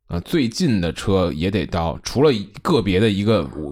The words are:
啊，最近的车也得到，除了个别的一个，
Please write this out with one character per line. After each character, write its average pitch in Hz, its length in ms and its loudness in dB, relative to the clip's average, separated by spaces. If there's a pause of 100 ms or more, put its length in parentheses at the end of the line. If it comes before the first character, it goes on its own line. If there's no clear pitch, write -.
啊， 87 120 -4
最 127 300 0
近 120 320 2
的 82 100 0
车 92 420 0
也 80 160 -2
得 87 160 0
到， 82 380 -4
除 - 180 -2
了 151 100 6 (300)
个 156 200 2
别 92 180 0
的 110 100 4
一 98 140 0
个， 101 260 2 (220)